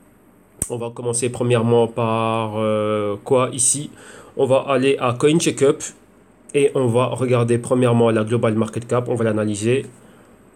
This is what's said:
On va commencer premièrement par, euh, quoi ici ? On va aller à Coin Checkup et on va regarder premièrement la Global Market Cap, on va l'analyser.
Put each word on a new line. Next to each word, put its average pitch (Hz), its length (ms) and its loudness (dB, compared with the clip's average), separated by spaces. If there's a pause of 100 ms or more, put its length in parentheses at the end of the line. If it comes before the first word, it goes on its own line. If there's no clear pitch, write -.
(720)
On 120 60 -6
va 117 120 -6
commencer 120 400 -4
premièrement 117 560 2
par, 113 720 -2
euh, 107 680 -2
quoi 127 300 0
ici ? - 380 -4 (440)
On 135 120 0
va 131 200 2
aller 135 320 2
à 127 140 0
Coin 151 240 2
Checkup 151 400 2 (800)
et 139 180 4
on 135 140 0
va 120 180 2
regarder 120 540 0
premièrement 120 500 2
la 110 140 2
Global 113 320 0
Market 110 320 -4
Cap, 123 220 -2
on 127 40 0
va 113 120 -2
l'analyser. 107 600 -2 (720)